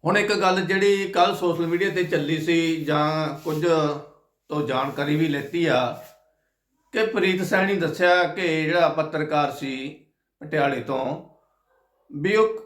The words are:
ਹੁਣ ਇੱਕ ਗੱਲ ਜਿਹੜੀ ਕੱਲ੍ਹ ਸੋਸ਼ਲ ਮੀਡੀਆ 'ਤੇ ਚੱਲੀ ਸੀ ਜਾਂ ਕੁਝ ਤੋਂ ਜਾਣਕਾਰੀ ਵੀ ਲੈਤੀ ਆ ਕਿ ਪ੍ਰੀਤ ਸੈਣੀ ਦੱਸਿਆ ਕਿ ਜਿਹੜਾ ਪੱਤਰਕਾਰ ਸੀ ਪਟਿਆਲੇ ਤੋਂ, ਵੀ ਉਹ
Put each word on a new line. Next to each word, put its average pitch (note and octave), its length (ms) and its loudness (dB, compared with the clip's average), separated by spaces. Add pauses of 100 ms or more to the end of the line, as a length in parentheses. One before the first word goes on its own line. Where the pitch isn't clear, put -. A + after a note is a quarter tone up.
ਹੁਣ G3 120 2
ਇੱਕ G#3 160 2
ਗੱਲ F#3 280 2
ਜਿਹੜੀ G3 460 2
ਕੱਲ੍ਹ F#3 280 2
ਸੋਸ਼ਲ E3+ 320 0
ਮੀਡੀਆ F3+ 220 0
'ਤੇ F3+ 140 -2
ਚੱਲੀ D3+ 340 0
ਸੀ E3 460 0
ਜਾਂ D3+ 560 -2
ਕੁਝ D#3 280 -2 (800)
ਤੋਂ D3 200 -4
ਜਾਣਕਾਰੀ C#3 480 -2
ਵੀ D#3+ 120 2
ਲੈਤੀ C#3+ 380 -2
ਆ B2 380 0 (880)
ਕਿ A3 140 0
ਪ੍ਰੀਤ F#3+ 360 0
ਸੈਣੀ G3 340 0
ਦੱਸਿਆ F3 480 2
ਕਿ E3 400 -2
ਜਿਹੜਾ E3 260 2
ਪੱਤਰਕਾਰ D3+ 600 -2
ਸੀ C3+ 540 -10 (340)
ਪਟਿਆਲੇ C#3 420 -2
ਤੋਂ, C3 480 -6 (840)
ਵੀ D#3 240 0
ਉਹ A3 300 2